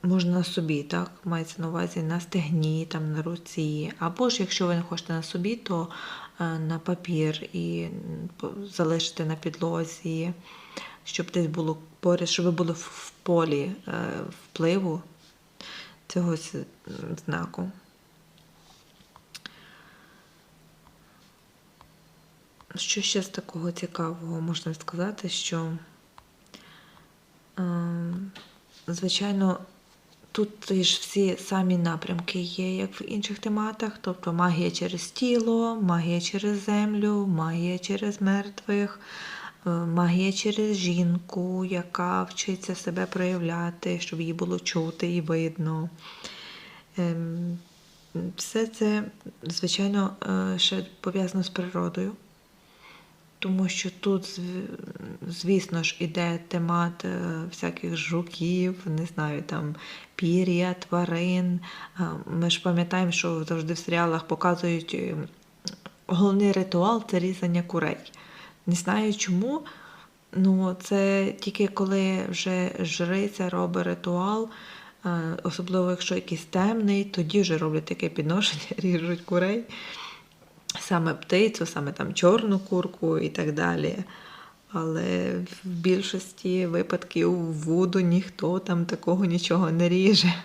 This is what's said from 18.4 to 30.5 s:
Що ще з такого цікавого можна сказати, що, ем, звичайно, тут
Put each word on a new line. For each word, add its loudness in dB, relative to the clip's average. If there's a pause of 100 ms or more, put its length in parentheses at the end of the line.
Що -2
ще 0
з -6
такого -6
цікавого -4
можна -2
сказати, -6
що, -2 (1800)
ем, -2 (540)
звичайно, 2 (720)
тут -2